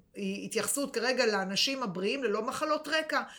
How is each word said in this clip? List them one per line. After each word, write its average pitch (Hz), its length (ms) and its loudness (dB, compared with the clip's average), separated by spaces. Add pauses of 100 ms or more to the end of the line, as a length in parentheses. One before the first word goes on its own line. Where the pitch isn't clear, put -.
(140)
היא 196 300 -4
התייחסות 220 500 0
כרגע 240 320 2
לאנשים 202 560 2
הבריאים 214 420 0
ללא 208 180 2
מחלות 302 460 -2
רקע. 311 340 2 (160)